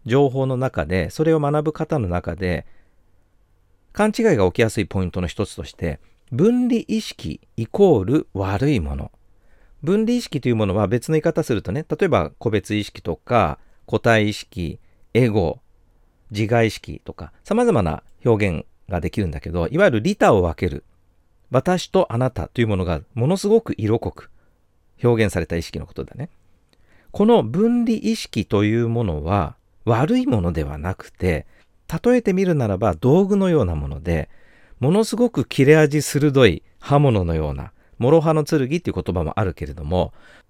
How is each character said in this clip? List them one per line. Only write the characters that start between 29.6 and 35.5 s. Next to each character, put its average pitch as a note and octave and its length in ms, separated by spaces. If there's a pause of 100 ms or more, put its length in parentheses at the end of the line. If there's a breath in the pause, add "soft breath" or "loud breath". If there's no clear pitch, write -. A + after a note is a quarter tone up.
悪 C#3 340
い B3+ 80
も A#2+ 140
の F2 120
で D#2 120
は C#2+ 140
な F2 160
く - 180
て、 F2 340 (580 soft breath)
例 B3 120
え A#3 60
て G3 100
み F#3+ 120
る F3+ 100
な B2 140
ら F#2+ 100
ば G2 160
道 D3+ 320
具 G3+ 100
の F#3+ 120
よ D#3 140
う - 20
な E2+ 100
も C#2+ 140
の C#2+ 120
で、 E2 280 (520 soft breath)
も B2+ 100
の G#3+ 140
す - 120
ご A#3+ 140
く C3+ 140
切 - 200